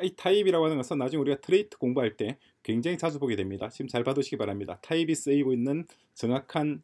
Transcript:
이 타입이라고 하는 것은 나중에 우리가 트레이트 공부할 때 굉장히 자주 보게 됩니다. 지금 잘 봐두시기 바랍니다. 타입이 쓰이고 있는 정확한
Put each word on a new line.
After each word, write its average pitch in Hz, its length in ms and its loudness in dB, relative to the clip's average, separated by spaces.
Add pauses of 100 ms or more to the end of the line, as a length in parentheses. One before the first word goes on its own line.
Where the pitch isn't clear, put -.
이 180 120 -2
타입이라고 190 500 4
하는 156 120 2
것은 139 220 -2
나중에 135 220 0
우리가 139 200 0
트레이트 - 380 2
공부할 123 380 0
때 110 200 -4 (260)
굉장히 123 360 -2
자주 160 200 -4
보게 123 180 -2
됩니다. 98 340 -4
지금 135 180 -8
잘 120 160 0
봐두시기 139 320 0
바랍니다. 101 460 -6
타입이 160 320 0
쓰이고 143 380 2
있는 135 340 -2 (280)
정확한 147 680 -2